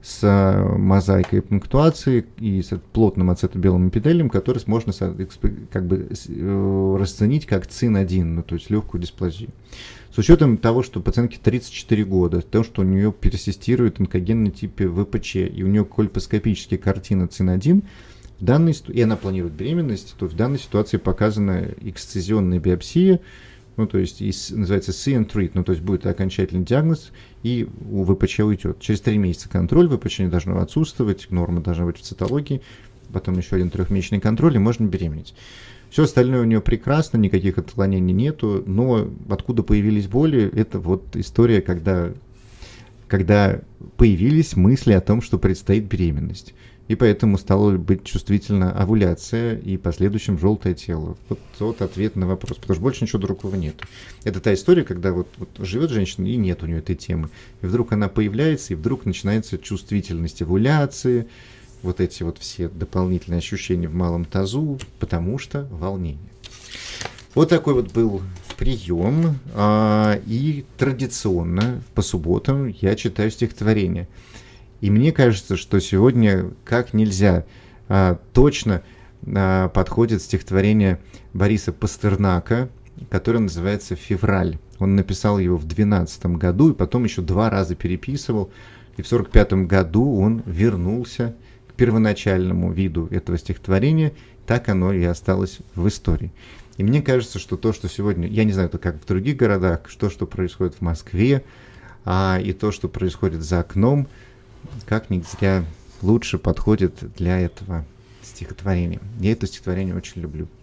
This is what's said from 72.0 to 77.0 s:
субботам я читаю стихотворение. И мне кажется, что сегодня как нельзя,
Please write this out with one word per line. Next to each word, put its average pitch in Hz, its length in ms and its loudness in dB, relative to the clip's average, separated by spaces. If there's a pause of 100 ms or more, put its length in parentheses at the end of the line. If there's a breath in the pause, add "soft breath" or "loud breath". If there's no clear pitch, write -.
субботам 104 680 -2 (140)
я 101 140 2
читаю 107 360 -2
стихотворение. 101 800 0 (720 loud breath)
И 101 80 0
мне 120 220 4
кажется, 117 440 2
что 95 240 0
сегодня 101 720 4 (140)
как 120 280 -2
нельзя, 98 520 4 (420 loud breath)